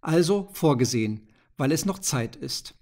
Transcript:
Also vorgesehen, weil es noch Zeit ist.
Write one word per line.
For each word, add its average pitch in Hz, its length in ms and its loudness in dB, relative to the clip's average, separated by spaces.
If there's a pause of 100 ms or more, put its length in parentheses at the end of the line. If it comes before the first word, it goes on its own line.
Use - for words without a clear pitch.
Also 175 520 0
vorgesehen, 117 760 0 (280)
weil 139 160 0
es 160 120 -2
noch 190 140 -2
Zeit 117 380 -4
ist. - 460 -10